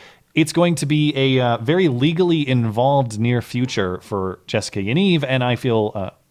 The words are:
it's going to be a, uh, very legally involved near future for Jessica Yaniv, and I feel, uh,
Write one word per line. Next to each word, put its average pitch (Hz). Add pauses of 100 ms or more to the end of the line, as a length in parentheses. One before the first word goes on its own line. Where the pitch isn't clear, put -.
(360)
it's 151
going 175
to 151
be 147
a, 135
uh, 120
very 160
legally 160
involved 120
near 120
future 104
for 95
Jessica -
Yaniv, 147
and 127
I 123
feel, 113
uh, 98 (200)